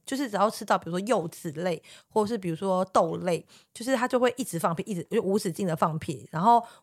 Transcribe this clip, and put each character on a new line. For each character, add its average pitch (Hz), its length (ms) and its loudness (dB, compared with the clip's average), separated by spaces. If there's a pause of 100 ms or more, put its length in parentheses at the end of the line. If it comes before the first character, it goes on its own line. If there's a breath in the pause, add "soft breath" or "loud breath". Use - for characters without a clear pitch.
就 269 100 -6
是 269 140 -2
只 202 80 -2
要 202 120 4
吃 220 140 -8
到 202 140 2
比 170 120 -10
如 175 80 -2
说 196 100 -4
柚 202 200 2
子 160 240 -10
类， 165 300 -4 (260 loud breath)
或 214 180 2
是 226 120 -2
比 185 120 -8
如 165 60 -2
说 185 300 0
豆 170 320 2
类， 170 280 -2 (280 soft breath)
就 - 100 -12
是 262 140 2
他 247 100 0
就 254 100 2
会 247 200 4
一 - 80 -4
直 170 120 -6
放 170 160 0
屁， 175 100 -4
一 214 120 -6
直， 170 160 -4
就 214 100 2
无 190 160 2
止 196 140 -2
境 190 160 -4
的 160 80 0
放 160 240 0
屁。 - 320 -8
然 160 100 -4
后 233 220 6 (200 loud breath)